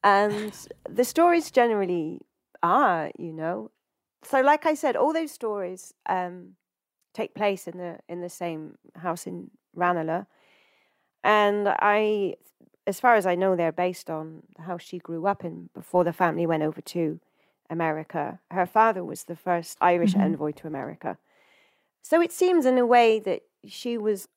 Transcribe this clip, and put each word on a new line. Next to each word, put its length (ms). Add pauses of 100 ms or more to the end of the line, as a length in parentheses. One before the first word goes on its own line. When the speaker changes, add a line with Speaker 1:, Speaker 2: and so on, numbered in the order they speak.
Speaker 1:
And 500 (360)
the 160
stories 460
generally 720 (400)
are, 560
you 160
know. 360 (540)
So 160
like 260
I 80
said, 220
all 160
those 180
stories, 640 (120)
um, 480 (600)
take 200
place 320
in 120
the, 200 (100)
in 120
the 80
same 480 (200)
house 300
in 240 (240)
Ranelagh. 520 (1000)
And 440
I, 680 (520)
as 140
far 160
as 100
I 80
know, 220
they're 160
based 360
on 340 (140)
the 60
house 200
she 160
grew 280
up 180
in 300
before 300
the 80
family 340
went 160
over 180
to 380 (500)
America. 680 (120)
Her 160
father 380
was 200
the 100
first 460
Irish 320
Speaker 2:
Mm-hmm. 100
Speaker 1:
envoy 300
to 160
America. 500 (840)
So 180
it 100
seems 360
in 120
a 80
way 340
that 220 (240)
she 320
was 380